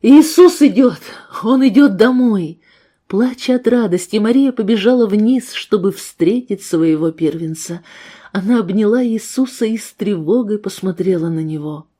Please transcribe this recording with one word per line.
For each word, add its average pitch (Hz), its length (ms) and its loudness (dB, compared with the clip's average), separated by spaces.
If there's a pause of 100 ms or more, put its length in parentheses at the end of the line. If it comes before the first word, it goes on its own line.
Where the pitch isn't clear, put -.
"Иисус 302 580 6
идет! 233 380 2 (440)
Он 262 240 2
идет 226 300 4
домой!" 220 600 0 (540)
Плача 254 440 -2
от 247 120 -2
радости, 214 480 -2
Мария 247 360 2
побежала 226 540 2
вниз, 220 460 0
чтобы 196 400 -2
встретить 202 720 -4
своего 160 480 -2
первенца. 160 720 -8 (500)
Она 202 260 -2
обняла 214 460 0
Иисуса 233 600 -4
и 226 100 -4
с - 160 -14
тревогой 208 680 -2
посмотрела 185 720 -4
на 160 120 -4
него. 151 480 -10 (120)